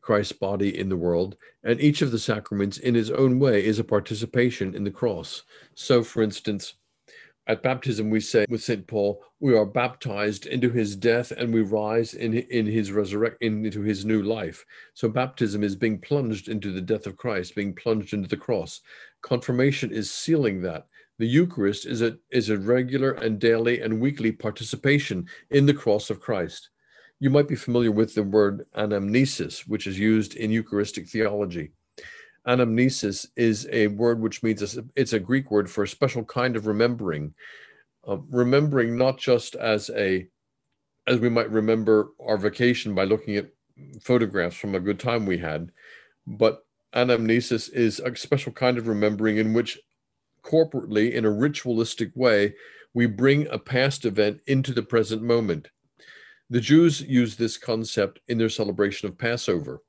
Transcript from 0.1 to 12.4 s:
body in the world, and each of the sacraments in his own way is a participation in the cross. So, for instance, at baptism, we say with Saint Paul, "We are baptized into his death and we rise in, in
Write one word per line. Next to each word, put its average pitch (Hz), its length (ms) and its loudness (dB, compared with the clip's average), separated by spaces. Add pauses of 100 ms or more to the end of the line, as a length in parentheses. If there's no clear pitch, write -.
body 98 460 -2
in 95 100 -2
the 95 80 0
world, 87 400 -2 (280)
and 120 160 0
each 147 220 2
of 139 80 0
the 113 80 -2
sacraments 101 580 -2
in 123 180 0
his 113 160 2
own 127 280 4
way 117 260 4
is 107 140 2
a 113 60 0
participation 110 920 -2
in 101 100 -6
the 101 60 -2
cross. - 540 -6 (300)
So, 120 280 2
for 113 200 -2
instance, 104 520 -4 (720)
at 110 160 -2
baptism, 127 480 -2
we 110 100 2
say 107 280 2
with 117 140 -4
Saint 104 240 -4
Paul, 101 360 -2 (180)
"We 131 160 4
are 107 100 4
baptized 104 800 -4
into 127 240 0
his 110 240 -2
death 117 380 0
and 120 200 -4
we 113 100 4
rise 107 520 -2
in, 113 200 -4
in 117 320 -2